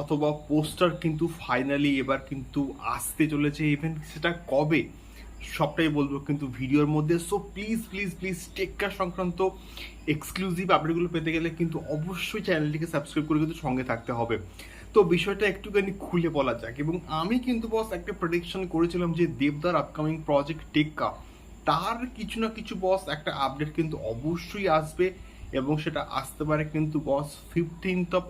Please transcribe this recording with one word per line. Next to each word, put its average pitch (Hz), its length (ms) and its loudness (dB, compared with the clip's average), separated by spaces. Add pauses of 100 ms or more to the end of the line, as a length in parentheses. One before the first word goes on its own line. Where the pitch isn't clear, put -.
অথবা 147 260 2 (200)
পোস্টার 151 420 4 (120)
কিন্তু 156 220 2 (180)
finally 143 500 2 (100)
এবার 131 180 2 (100)
কিন্তু 135 300 -4 (360)
আসতে - 360 0
চলেছে, 147 300 2 (120)
even 160 180 -2 (180)
সেটা 170 200 0 (220)
কবে 151 280 6 (760)
সবটাই 160 420 2
বলবো 139 180 2 (120)
কিন্তু 147 160 0 (140)
ভিডিওর 143 380 4
মধ্যে। 151 200 4 (120)
So 208 80 2 (180)
প্লিজ, 220 240 -2 (120)
প্লিজ, 190 200 -4 (100)
প্লিজ 180 180 -2 (200)
টেক্কা 190 300 -2 (120)
সংক্রান্ত 180 400 -2 (720)
এক্সক্লুসিভ 180 520 -4 (100)
আপডেটগুলো 165 380 0
পেতে 160 220 -2
গেলে 165 120 0 (120)
কিন্তু 160 160 0 (200)
অবশ্যই 180 500 -4
চ্যানেলটিকে 156 480 0
সাবস্ক্রাইব 156 340 -2
করে 151 140 4
কিন্তু 160 220 -2
সঙ্গে 127 260 0
থাকতে 117 300 -2
হবে। 113 160 0 (580)
তো 220 60 10 (140)
বিষয়টা 196 380 2
একটুখানি 202 400 0 (120)
খুলে 170 340 2
বলা 131 220 2
যাক, 113 140 -8 (100)
এবং 156 100 0 (260)
আমি 196 160 2 (100)
কিন্তু 226 280 0
বস 220 140 0 (100)
একটা 175 220 -8
প্রেডিকশন 170 420 0 (120)
করেছিলাম 170 440 2
যে 175 60 6 (160)
দেবদার 147 420 4
আপকামিং 156 320 -2 (140)
প্রজেক্ট 147 340 2 (120)
টেক্কা, 151 340 2 (600)
তার 185 300 2 (180)
কিছু 202 260 -8
না 226 60 2 (100)
কিছু 214 160 -10 (100)
বস 190 180 4 (140)
একটা 151 140 -6 (160)
আপডেট 143 320 -4
কিন্তু 156 180 0 (160)
অবশ্যই 170 540 -2 (120)
আসবে, 156 280 2 (540)
এবং 139 140 2 (100)
সেটা 147 180 -2 (180)
আসতে - 280 -8
পারে 151 140 4 (120)
কিন্তু 156 220 2 (140)
বস 143 180 2 (240)
fifteenth 175 640 0
of 180 120 2